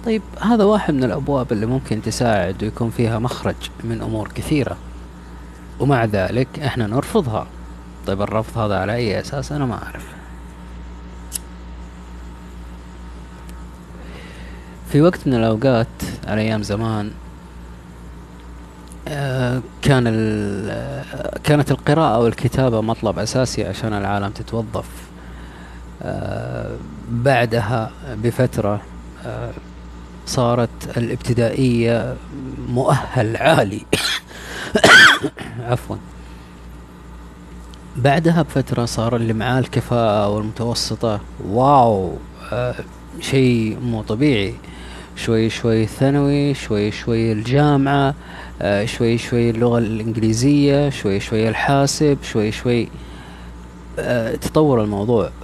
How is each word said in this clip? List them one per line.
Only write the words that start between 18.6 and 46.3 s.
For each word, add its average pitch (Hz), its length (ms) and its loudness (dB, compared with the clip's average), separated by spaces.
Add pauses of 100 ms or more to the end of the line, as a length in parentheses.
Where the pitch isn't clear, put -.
آه، 131 540 -2 (200)
كان 131 260 6
ال-، 110 600 0
آه، 127 760 -8
كانت 147 280 4
القراءة 139 480 4
والكتابة 117 640 2
مطلب 107 380 0
أساسي 120 460 0
عشان 110 280 -4
العالم 101 360 0
تتوظف. 107 560 -6 (1160)
آه، - 760 -6 (360)
بعدها 117 800 2 (320)
بفترة، 110 580 2 (440)
آه، 113 260 -8 (760)
صارت 120 720 0
الابتدائية 117 1200 2 (540)
مؤهل 123 680 2
عالي. 117 440 4 (1000)
<coughs> - 880 6
عفوًا. 113 280 -2 (2000)
بعدها 160 440 6
بفترة 127 440 0
صار 117 300 0
اللي 113 180 2
معاه 123 260 2
الكفاءة 113 680 2
والمتوسطة، 110 920 -2 (300)
واو، 113 680 6 (360)
آه، 123 220 -2 (440)
شيء 120 600 4
مو 117 220 -2
طبيعي. 113 540 2 (600)
شوي 113 340 2
شوي 113 340 2
الثانوي، 143 680 2